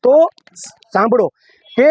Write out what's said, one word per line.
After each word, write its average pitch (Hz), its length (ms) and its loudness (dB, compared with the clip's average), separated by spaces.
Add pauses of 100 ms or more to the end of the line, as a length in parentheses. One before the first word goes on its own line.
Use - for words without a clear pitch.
તો 254 100 2 (760)
સાંભળો 208 360 -2 (500)
કે 277 140 2